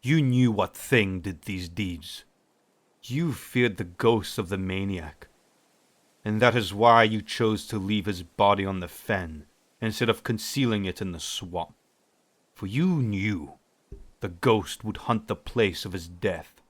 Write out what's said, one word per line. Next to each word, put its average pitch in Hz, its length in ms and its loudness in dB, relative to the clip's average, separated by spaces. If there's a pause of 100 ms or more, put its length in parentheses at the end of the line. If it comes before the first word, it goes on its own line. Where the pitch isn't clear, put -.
You 151 200 2
knew 127 300 4
what 98 240 0
thing 98 440 2
did 87 220 -8
these 92 260 -8
deeds. 87 560 -8 (760)
You 151 300 -2
feared 120 460 0
the - 60 -6
ghost 107 540 0
of 104 100 -4
the 95 100 -4
maniac, 92 680 -6 (1000)
and 107 160 -2
that 120 140 6
is 107 180 0
why 117 300 8
you 110 180 4
chose 110 460 -2
to - 120 -6
leave 101 280 -2
his 92 160 -6
body 101 420 2
on 95 140 -4
the 87 80 -6
fen 82 600 -6 (340)
instead 113 280 -2
of 110 140 2
concealing 113 600 -2
it 92 180 -6
in 95 80 -6
the 87 80 -8
swamp. 85 560 -8 (800)
For - 120 -12
you 120 200 0
knew 104 680 0 (680)
the 104 80 -8
ghost 95 560 0
would 107 140 -6
hunt 113 280 -2
the 104 100 -4
place 104 480 0
of 98 80 -10
his 87 160 -8
death. 87 600 -6